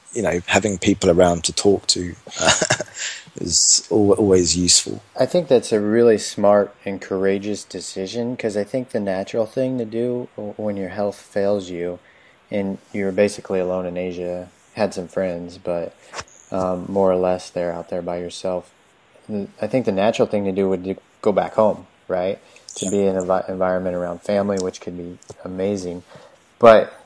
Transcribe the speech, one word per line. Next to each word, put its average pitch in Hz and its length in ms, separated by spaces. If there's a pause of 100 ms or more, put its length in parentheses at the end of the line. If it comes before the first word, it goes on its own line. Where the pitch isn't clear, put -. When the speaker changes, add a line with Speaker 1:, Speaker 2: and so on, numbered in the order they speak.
(140)
Speaker 1:
you 117 100
know, 87 240
having 101 320
people 98 320
around 87 320
to 85 100
talk 98 340
to, 90 280 (240)
<laughs> - 960
is - 560
al-, 101 220
always 92 440
useful. - 440 (180)
Speaker 2:
I 131 60
think 170 220
that's 120 240
a 107 80
really 110 380
smart 101 580 (100)
and 98 160
courageous 98 640
decision, 98 720
'cause 107 220
I 101 60
think 123 260
the 117 100
natural 98 460
thing 131 320
to 117 80
do 120 500
w-, 107 220
when 104 200
your 95 120
health 101 280
fails 101 520
you, 87 300 (500)
and 98 280 (160)
you're 98 180
basically 101 480
alone 92 260
in 87 120
Asia, 90 520 (240)
had 104 200
some 87 140
friends, 87 500
but, 87 380 (560)
um, 92 360
more 95 240
or 92 60
less 90 320
they're 87 240
out 85 160
there 92 120
by 87 160
yourself. 87 540 (560)
Th-, 101 220 (120)
I 110 60
think 127 180
the 113 60
natural 104 360
thing 101 180
to 95 60
do 95 180
would 92 140
be 95 120 (260)
go 107 100
back 92 240
home, 104 320 (200)
right? 92 320 (360)
To - 100
Speaker 1:
Yeah. 98 60
Speaker 2:
be 101 140
in 95 120
an 92 80
envi-, 92 240
environment 92 460
around 87 260
family, 101 400
which 92 200
could 90 160
be 87 200 (260)
amazing. 92 600 (560)
But 110 340 (120)